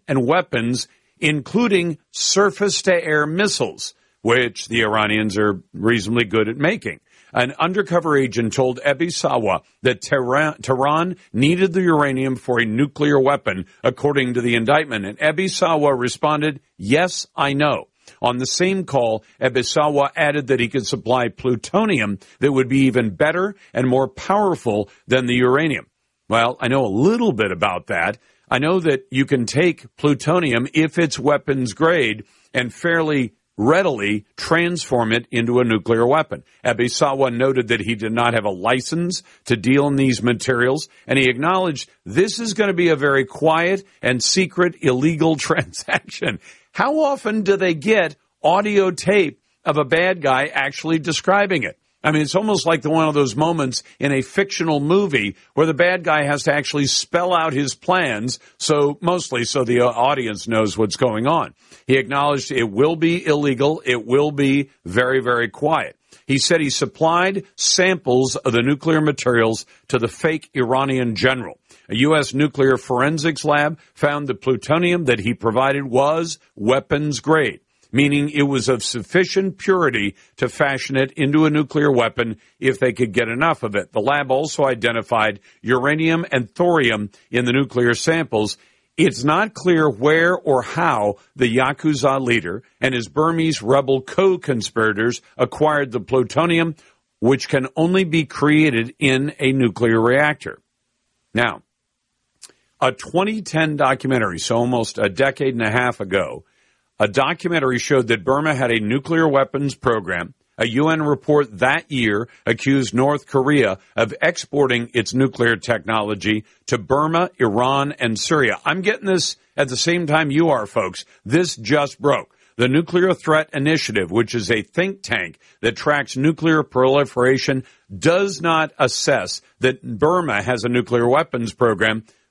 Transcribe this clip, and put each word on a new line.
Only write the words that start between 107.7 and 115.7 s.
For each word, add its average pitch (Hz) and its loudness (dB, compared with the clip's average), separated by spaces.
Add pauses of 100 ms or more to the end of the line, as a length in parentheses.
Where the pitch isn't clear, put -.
showed 131 2
that 110 0
Burma 147 0
had 127 0
a 117 0
nuclear 139 0
weapons 139 0
program. 92 -4 (240)
A 117 -2
U 139 0
N 160 0
report 147 0
that 139 0
year 117 -2 (160)
accused 135 0
North 135 0
Korea 131 0 (180)
of 110 -2
exporting 135 -2
its 117 -2
nuclear 123 2
technology 107 -4 (220)